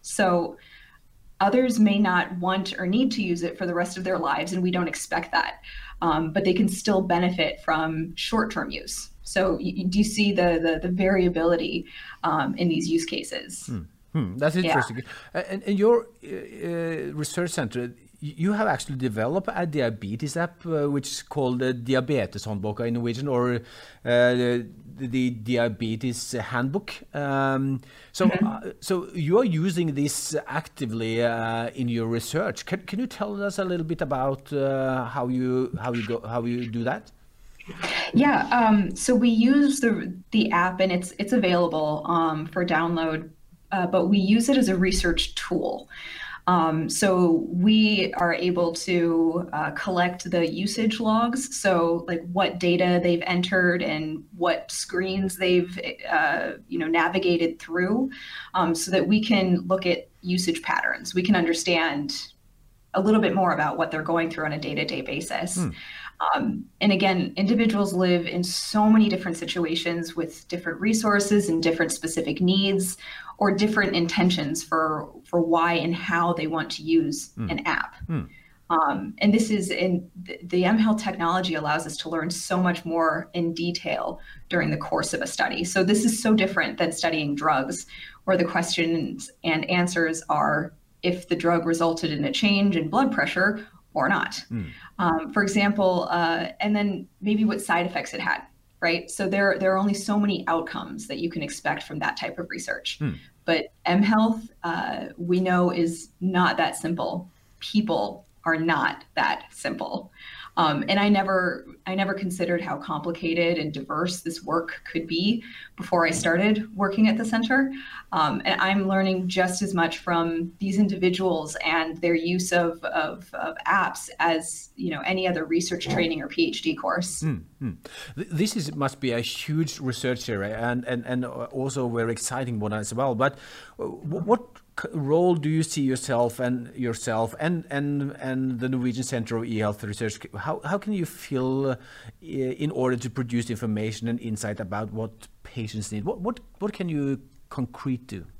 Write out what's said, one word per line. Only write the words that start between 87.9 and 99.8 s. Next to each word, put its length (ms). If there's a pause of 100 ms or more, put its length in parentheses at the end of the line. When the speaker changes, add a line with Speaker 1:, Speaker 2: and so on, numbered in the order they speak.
Speaker 1:
where 120
the 80
questions 880 (120)
and 260
answers 600
are 440 (300)
if 260
the 60
drug 320
resulted 460
in 120
a 60
change 460
in 120
blood 220
pressure 560 (260)
or 160
not. 280 (120)
Speaker 2:
Hmm. 180 (320)
Speaker 1:
Um, 340
for 100
example, 680
uh, 380 (120)
and 160
then 320 (120)
maybe 240
what 160
side 260
effects 280
it 60
had, 220 (380)
right? 300
So 180
there, 300
there 160
are 40
only 160